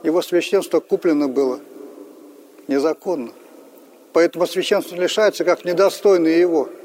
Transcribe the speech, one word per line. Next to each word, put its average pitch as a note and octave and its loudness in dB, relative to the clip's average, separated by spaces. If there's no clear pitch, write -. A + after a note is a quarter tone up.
Его E3 0
священство F3 -2
куплено D3+ 0
было B2+ -2
незаконно. C#3+ -4
Поэтому E3+ 2
священство F3+ -4
лишается F3+ 0
как E3+ 0
недостойный F3 2
его. E3 2